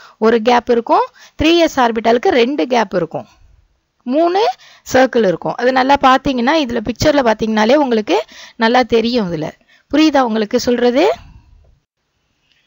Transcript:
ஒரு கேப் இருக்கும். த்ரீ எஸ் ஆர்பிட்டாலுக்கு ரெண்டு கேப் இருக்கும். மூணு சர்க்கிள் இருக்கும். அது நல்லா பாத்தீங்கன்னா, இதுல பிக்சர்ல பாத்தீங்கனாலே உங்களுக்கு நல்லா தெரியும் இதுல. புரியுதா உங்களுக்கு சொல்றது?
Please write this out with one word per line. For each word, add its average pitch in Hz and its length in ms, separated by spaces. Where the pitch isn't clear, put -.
ஒரு 226 120
கேப் 240 260
இருக்கும். 302 320
த்ரீ 311 120
எஸ் 285 180
ஆர்பிட்டாலுக்கு 233 480
ரெண்டு 285 320
கேப் 220 260
இருக்கும். 151 280
மூணு 339 360
சர்க்கிள் 254 420
இருக்கும். 160 280
அது 240 200
நல்லா 262 180
பாத்தீங்கன்னா, 262 460
இதுல 240 240
பிக்சர்ல 285 400
பாத்தீங்கனாலே 220 560
உங்களுக்கு 247 340
நல்லா 240 180
தெரியும் 226 340
இதுல. 156 180
புரியுதா 294 360
உங்களுக்கு 220 320
சொல்றது? 247 460